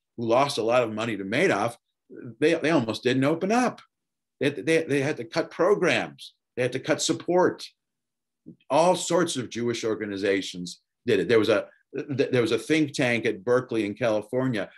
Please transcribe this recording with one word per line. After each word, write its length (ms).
who 100
lost 300
a 60
lot 200
of 120
money 240
to 60
Madoff, 520
they, 140
they 160
almost 320
didn't 220
open 280
up. 300
They, 120
they, 320
they 180
had 160
to 80
cut 260
programs. 840
They 60
had 100
to 60
cut 220
support. 640
All 260
sorts 420
of 120
Jewish 340
organizations 1000
did 140
it. 80
There 100
was 100
a, 180
th-, 360
there 120
was 100
a 60
think 340
tank 320
at 200
Berkeley 420
in 80
California 840